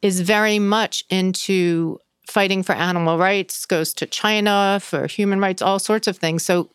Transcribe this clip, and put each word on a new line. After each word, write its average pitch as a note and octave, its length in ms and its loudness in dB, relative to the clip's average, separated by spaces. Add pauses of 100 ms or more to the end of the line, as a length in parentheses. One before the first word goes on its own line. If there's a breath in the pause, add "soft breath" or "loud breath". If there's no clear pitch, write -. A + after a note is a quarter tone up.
is F#3 180 2
very G#3+ 380 2
much G#3 500 0
into F3+ 920 0 (280)
fighting G3 360 0
for F#3 120 -2
animal E3+ 440 0
rights, F#3+ 480 -2
goes D#3+ 260 -2
to - 140 -6
China G#3 760 0
for D#3+ 260 -4
human G3+ 340 0
rights, F#3+ 200 0
all G3 180 2
sorts G#3+ 280 0
of F#3+ 100 0
things. E3 260 -2
So F3 320 0